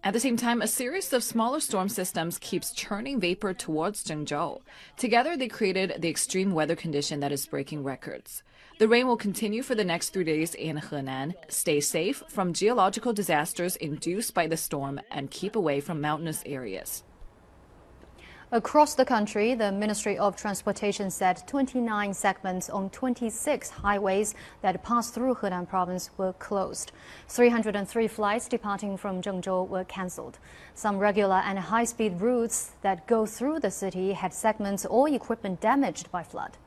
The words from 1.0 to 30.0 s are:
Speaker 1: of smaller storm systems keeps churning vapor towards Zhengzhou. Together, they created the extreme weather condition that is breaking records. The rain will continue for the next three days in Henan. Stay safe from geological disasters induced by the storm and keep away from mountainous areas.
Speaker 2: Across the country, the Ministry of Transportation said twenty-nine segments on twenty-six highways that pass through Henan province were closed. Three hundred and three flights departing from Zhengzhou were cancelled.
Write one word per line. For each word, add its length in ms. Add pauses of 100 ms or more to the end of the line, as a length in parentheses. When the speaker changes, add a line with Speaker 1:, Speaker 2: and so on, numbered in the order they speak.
Speaker 1:
of 100
smaller 360
storm 280
systems 500
keeps 340
churning 460
vapor 360
towards 500
Zhengzhou. 560 (380)
Together, 360
they 140
created 500
the 120
extreme 420
weather 240
condition 440
that 120
is 140
breaking 360
records. 600 (360)
The 100
rain 180
will 100
continue 460
for 120
the 100
next 260
three 140
days 300
in 220
Henan. 560 (160)
Stay 320
safe 480
from 240
geological 600
disasters 640
induced 580
by 120
the 120
storm 420 (100)
and 200
keep 260
away 240
from 220
mountainous 420
areas. 580 (1500)
Speaker 2:
Across 420
the 100
country, 500
the 180
Ministry 440
of 200
Transportation 760
said 380
twenty-nine 680
segments 560
on 200
twenty-six 760
highways 680 (260)
that 220
pass 260
through 260
Henan 320
province 500
were 160
closed. 580 (340)
Three 220
hundred 260
and 140
three 180
flights 400
departing 500
from 240
Zhengzhou 460
were 160
cancelled. 560 (360)